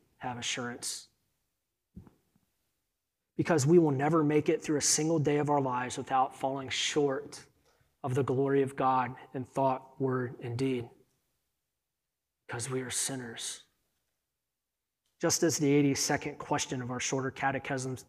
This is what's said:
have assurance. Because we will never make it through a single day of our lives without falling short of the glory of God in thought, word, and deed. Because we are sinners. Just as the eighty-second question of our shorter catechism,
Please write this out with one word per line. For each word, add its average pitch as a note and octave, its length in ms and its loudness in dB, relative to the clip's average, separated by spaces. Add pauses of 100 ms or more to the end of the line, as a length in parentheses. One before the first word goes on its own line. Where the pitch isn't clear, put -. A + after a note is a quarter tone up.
(180)
have B2 200 -8
assurance. - 680 -8 (2250)
Because D3+ 280 2
we E3+ 140 8
will D#3 120 6
never D3+ 320 2
make D3+ 260 4
it D#3 120 0
through D3+ 160 0
a C3+ 40 0
single D#3+ 360 2
day D3 200 2
of D3 120 0
our D3 120 4
lives B2+ 360 -4
without C3 380 0
falling C3+ 320 -4
short - 760 -2 (600)
of B2+ 100 -2
the C#3 100 2
glory C3+ 380 2
of C3+ 140 -2
God B2+ 400 2 (180)
in B2+ 120 -6
thought, - 540 -2
word, B2+ 440 -2
and A#2+ 140 -6
deed. B2+ 320 -2 (1600)
Because A#2+ 240 -8
we C3 120 -2
are B2 80 -8
sinners. B2 760 -6 (1600)
Just E3 220 2
as D#3+ 140 2
the C#3+ 140 2
eighty-second C#3+ 680 2
question C3+ 440 -4
of A#2+ 100 -6
our B2 80 -6
shorter C3 320 -2
catechism, C3 680 -4 (120)